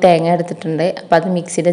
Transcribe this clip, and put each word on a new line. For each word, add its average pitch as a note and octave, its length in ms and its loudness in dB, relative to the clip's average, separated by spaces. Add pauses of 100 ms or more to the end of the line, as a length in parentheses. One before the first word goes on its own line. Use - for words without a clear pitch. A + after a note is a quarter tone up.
തേങ്ങ E3+ 320 4
എടുത്തിട്ടുണ്ട്. E3 500 -4 (140)
അപ്പം - 180 0
അത് E3 160 -2
മിക്സിയുടെ F3 380 -2